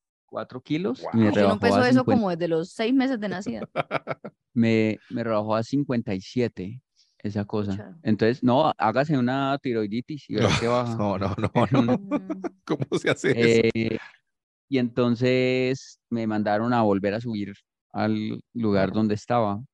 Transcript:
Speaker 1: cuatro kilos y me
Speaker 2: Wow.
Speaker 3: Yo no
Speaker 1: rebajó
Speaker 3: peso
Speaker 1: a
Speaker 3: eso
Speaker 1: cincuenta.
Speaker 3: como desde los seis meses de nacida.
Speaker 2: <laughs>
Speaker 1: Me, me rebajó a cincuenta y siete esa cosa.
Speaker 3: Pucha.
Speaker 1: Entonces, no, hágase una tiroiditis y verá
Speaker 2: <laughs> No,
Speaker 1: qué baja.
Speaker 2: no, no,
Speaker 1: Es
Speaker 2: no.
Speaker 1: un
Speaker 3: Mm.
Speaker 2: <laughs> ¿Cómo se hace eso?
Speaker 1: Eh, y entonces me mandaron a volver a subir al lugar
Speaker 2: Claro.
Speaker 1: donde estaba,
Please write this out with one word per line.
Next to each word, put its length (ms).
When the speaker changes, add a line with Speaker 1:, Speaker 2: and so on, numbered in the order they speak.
Speaker 1:
cuatro 360
kilos 420
y 40
me 80
Speaker 2:
Wow. 80
Speaker 3:
Yo 160
no 100
Speaker 1:
rebajó 0
Speaker 3:
peso 180
Speaker 1:
a 120
Speaker 3:
eso 120
Speaker 1:
cincuenta. 200
Speaker 3:
como 100
desde 180
los 220
seis 240
meses 240
de 100
nacida. 320
Speaker 2:
<laughs> 600
Speaker 1:
Me, 460
me 120
rebajó 320
a 80
cincuenta 520
y 80
siete 580
esa 260
cosa. 280
Speaker 3:
Pucha. 300
Speaker 1:
Entonces, 400
no, 360
hágase 400
una 400
tiroiditis 720
y 60
verá 120
Speaker 2:
<laughs> 60
No, 60
Speaker 1:
qué 80
baja. 280
Speaker 2:
no, 220
no, 160
Speaker 1:
Es 180
Speaker 2:
no. 60
Speaker 1:
un 80
Speaker 3:
Mm. 340
Speaker 2:
<laughs> 60
¿Cómo 220
se 120
hace 220
eso? 420
Speaker 1:
Eh, 240
y 100
entonces 1200
me 160
mandaron 460
a 100
volver 320
a 60
subir 320
al 480
lugar 340
Speaker 2:
Claro. 60
Speaker 1:
donde 200
estaba, 480